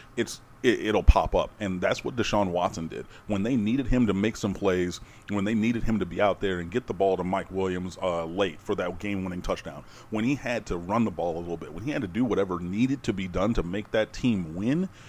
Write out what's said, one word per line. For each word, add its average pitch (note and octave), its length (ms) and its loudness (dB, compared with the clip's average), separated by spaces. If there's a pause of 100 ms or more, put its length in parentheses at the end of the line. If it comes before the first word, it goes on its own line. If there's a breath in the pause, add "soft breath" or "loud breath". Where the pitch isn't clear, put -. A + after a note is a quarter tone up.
(180 loud breath)
it's, - 240 -4 (220)
it, G#2 240 4
it'll G#2 160 4
pop E2 320 6
up, E2+ 240 2
and F#2+ 200 -2
that's F#2+ 240 0
what B2 120 -6
Deshaun G#2 320 2
Watson F2 400 -2
did. - 180 -10 (220 loud breath)
When G2 160 -2
they B2 120 0
needed A#2+ 320 0
him B2+ 200 6
to G2 60 2
make G#2+ 220 2
some G2+ 180 -2
plays, F2+ 460 2 (300 loud breath)
when G2+ 160 -2
they A2 80 0
needed A2+ 300 0
him A2 160 2
to F#2 60 0
be F2+ 140 -6
out G2+ 220 4
there F#2+ 180 0
and E2+ 120 -6
get A#2+ 160 -2
the F#2+ 60 -6
ball F#2+ 240 2
to F2+ 60 -4
Mike F#2+ 280 -2
Williams, F#2 500 -4
uh, E2+ 240 -2
late E2+ 340 -2
for - 160 -4
that F2+ 240 -4
game-winning F#2+ 440 -4
touchdown, D#2 400 -6 (260 loud breath)
when G#2+ 160 -2
he C#3 100 2
had A#2+ 300 -4
to F#2 120 -4
run G2+ 280 2
the G2+ 60 0
ball E2 260 -2
a - 20 -4
little E2+ 180 -4
bit, D#2 140 -12
when F2 120 -10
he D3 80 -4
had D3 100 -2
to G2+ 60 -4
do G#2+ 180 0
whatever F#2+ 340 0
needed A2+ 440 0
to A2+ 100 0
be F#2+ 140 -4
done F#2 260 0
to A#2+ 100 2
make F#2+ 280 -6
that A2 200 2
team F#2 440 0
win, C#3 340 0 (200 loud breath)